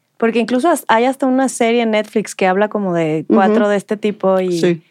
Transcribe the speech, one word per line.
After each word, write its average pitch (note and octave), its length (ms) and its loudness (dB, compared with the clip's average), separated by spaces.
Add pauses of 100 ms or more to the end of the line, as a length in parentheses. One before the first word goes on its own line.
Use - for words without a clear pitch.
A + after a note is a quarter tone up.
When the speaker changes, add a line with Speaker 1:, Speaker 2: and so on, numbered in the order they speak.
(180)
Speaker 1:
porque A3+ 220 0
incluso B3 300 0
has-, D4+ 180 0
hay A3+ 180 2
hasta C4+ 200 -2
una C4 240 0
serie A#3 320 0
en A3+ 100 -2
Netflix G#3+ 440 -4
que G3 120 -2
habla G3+ 220 0
como G3 240 -4
de D#3+ 340 -2
cuatro G#3 380 2
Speaker 2:
Ujú. G3+ 40 0
Speaker 1:
de G#3 80 0
este G#3 200 -6
tipo F#3+ 420 -2
y F3+ 200 -2
Speaker 2:
Sí. E3+ 320 0